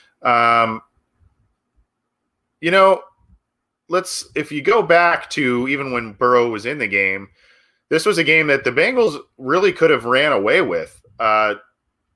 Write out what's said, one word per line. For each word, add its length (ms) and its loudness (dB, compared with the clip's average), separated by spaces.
Um, 580 2
you 80 -4
know, 320 4
let's, 460 -6
if 160 -8
you 120 -8
go 200 2
back 480 2
to 380 -2
even 240 -6
when 220 -6
Burrow 360 2
was 140 -8
in 140 -6
the 100 -4
game, 400 -2
this 160 0
was 100 2
a 80 0
game 220 2
that 180 0
the 80 -2
Bengals 480 0
really 360 0
could 180 2
have 160 0
ran 260 2
away 300 2
with. 380 -6
Uh, 360 0